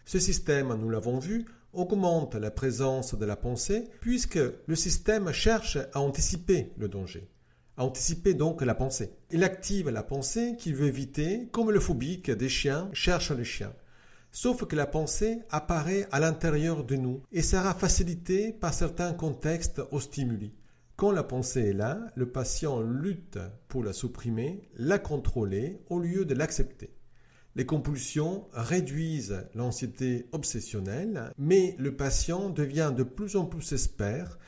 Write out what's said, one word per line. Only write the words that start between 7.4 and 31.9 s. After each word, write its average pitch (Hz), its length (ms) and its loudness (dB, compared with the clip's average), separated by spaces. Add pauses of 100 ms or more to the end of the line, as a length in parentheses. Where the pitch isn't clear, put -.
à 127 80 2
anticiper 160 500 2
donc 156 260 2
la 120 140 4
pensée. - 400 -2 (160)
Il 170 120 6
active 185 460 2
la 110 140 -2
pensée 226 560 -2
qu'il 156 160 -4
veut 143 120 2
éviter, 151 640 -2
comme 226 200 2
le 208 80 6
phobique 156 500 0
des 120 200 0
chiens 143 440 0
cherche - 380 2
le 120 120 -2
chien. 107 300 -6 (580)
Sauf 247 340 -2
que 156 100 -4
la 147 100 2
pensée 185 540 0 (100)
apparaît 175 600 0
à 135 80 2
l'intérieur 156 640 2
de 123 120 0
nous 131 360 -2
et 175 100 0
sera 185 320 4
facilitée 185 800 2
par 165 200 -2
certains 170 400 0
contextes 165 680 -2 (100)
aux 143 80 -2
stimuli. 117 540 -4 (440)
Quand 202 140 4
la 175 120 2
pensée 127 460 0
est 101 40 2
là, 113 260 -2 (160)
le 127 140 -2
patient 131 520 -2
lutte 131 580 -4 (300)
pour 127 140 -2
la 101 80 -2
supprimer, 120 840 -4
la 180 240 2
contrôler, 123 920 -2
au 175 100 -2
lieu 175 260 0
de 143 100 0
l'accepter. - 580 0 (640)
Les 131 100 -2
compulsions 151 880 -2
réduisent 139 880 -2 (120)
l'anxiété 123 760 -2
obsessionnelle, 123 1080 -4
mais 180 400 6
le 135 160 -2